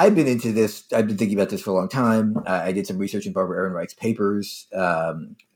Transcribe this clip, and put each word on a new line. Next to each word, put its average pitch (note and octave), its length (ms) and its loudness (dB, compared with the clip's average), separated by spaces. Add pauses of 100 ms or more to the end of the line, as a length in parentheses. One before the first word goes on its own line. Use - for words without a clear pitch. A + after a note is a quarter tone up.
I've G#3+ 140 6
been D#3 120 4
into A#2+ 260 0
this, G#2+ 380 0
I've A2+ 160 2
been G#2 120 -2
thinking G2+ 180 0
about G2 140 2
this G2 100 -4
for G#2 100 -6
a F#2+ 40 0
long F#2 160 0
time. A2+ 560 2
Uh, F2+ 180 0
I F#2 80 -2
did F#2+ 140 -2
some F#2+ 120 -6
research G2+ 280 -4
in G2 80 -8
Barbara F2+ 240 -2
Ehrenreich's F2+ 360 -4
papers, G#2 800 -2
um, E2 640 -2 (200)